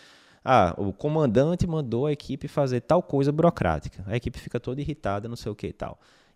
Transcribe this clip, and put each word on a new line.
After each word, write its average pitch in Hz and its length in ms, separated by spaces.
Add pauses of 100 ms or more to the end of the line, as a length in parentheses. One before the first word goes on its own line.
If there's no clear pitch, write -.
(500)
Ah, 98 280
o 98 160
comandante 151 720
mandou 143 400
a 151 60
equipe - 360
fazer 127 320
tal 180 220
coisa 139 280
burocrática. 147 760
A 98 100
equipe 120 220
fica - 200
toda 131 220
irritada, 113 480
não 117 80
sei 110 160
o - 20
que - 120
e 82 80
tal. - 260 (340)